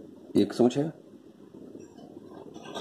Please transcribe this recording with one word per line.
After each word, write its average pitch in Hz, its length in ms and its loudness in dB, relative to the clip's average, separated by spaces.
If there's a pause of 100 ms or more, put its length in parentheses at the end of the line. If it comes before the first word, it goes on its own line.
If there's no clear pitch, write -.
(340)
એક 101 180 4
શું 120 180 6
છે, 139 140 0 (2000)